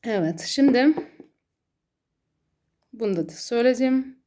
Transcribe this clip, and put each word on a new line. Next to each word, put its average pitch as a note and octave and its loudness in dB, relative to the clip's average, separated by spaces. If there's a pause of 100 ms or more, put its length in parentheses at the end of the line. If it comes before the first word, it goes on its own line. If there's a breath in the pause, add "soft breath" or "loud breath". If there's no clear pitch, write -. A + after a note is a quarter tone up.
Evet, F3+ -2
şimdi C#4 4 (2000)
bunu G#3+ -4
da D#3+ -4
söyledim. B3+ 0 (100)